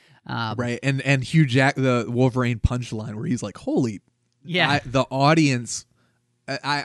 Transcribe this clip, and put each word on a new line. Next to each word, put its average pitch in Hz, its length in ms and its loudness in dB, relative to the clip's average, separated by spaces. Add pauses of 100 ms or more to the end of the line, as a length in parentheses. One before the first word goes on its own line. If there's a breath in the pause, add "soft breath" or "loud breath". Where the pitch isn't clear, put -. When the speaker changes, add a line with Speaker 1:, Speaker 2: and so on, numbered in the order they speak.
(280 soft breath)
Speaker 1:
um, 117 300 -4
Speaker 2:
Right, 120 260 -2
and, 135 180 0
and 135 220 2
Hugh 160 220 4
Jack-, 135 300 4
the 127 340 2
Wolverine 120 500 2
punchline 113 560 -4
where 113 100 -8
he's 220 160 -2
like, 170 160 -10
"Holy," 123 440 -2 (420)
Speaker 1:
Yeah. 170 260 -2
Speaker 2:
I, 143 160 0
the 131 240 0
audience, 139 760 2 (640)
I, 135 140 -6
I, 143 220 -2